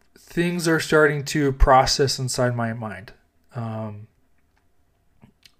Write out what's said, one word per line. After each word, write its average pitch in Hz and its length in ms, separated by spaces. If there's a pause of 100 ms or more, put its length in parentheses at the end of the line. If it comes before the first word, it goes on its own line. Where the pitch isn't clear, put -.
(160)
things 170 520
are 160 120
starting 151 460
to 143 260
process 135 680
inside 123 360
my 117 180
mind. 107 400 (420)
Um, 110 520 (1500)